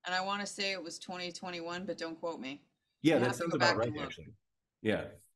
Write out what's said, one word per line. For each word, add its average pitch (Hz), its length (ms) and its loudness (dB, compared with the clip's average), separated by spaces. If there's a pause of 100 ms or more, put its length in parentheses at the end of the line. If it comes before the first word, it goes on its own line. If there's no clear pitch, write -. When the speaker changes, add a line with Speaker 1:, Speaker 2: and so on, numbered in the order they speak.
Speaker 1:
and 180 80 0
I 185 60 4
wanna 196 260 0
say 196 260 -2
it 185 100 -4
was 165 160 -8
twenty 180 340 -6
twenty-one, 175 540 -6
but 170 120 -4
don't 165 200 -6
quote 165 220 -4
me. 131 220 -8 (400)
Speaker 2:
Yeah, 156 120 8
Speaker 1:
We'll 127 60 6
Speaker 2:
that 123 60 4
Speaker 1:
have - 100 2
to - 20 -8
Speaker 2:
sounds 170 140 0
Speaker 1:
go 165 40 0
Speaker 2:
about - 120 6
Speaker 1:
back 170 100 6
Speaker 2:
right, 117 100 2
Speaker 1:
and - 80 -4
look. - 100 -4
Speaker 2:
actually. - 220 -12 (540)
Yeah. 101 220 2 (320)